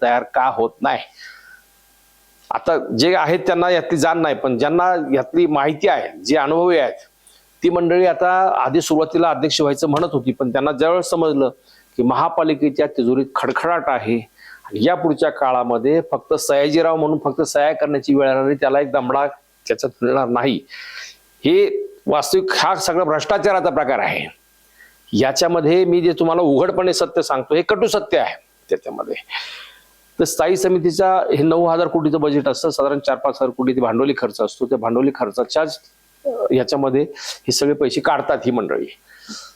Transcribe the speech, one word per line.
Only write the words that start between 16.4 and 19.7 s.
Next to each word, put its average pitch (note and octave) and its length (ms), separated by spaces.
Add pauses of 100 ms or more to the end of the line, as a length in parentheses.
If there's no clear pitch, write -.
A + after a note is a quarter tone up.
म्हणून D#3 280
फक्त C#3+ 180
सह्या D3 320
करण्याची D3 420
वेळ C#3 120
येणार C3+ 160
आहे, C#3 120
त्याला C#3 240
एक C#3 120
दमडा C#3 360 (400)
त्याच्यात A#2+ 240 (100)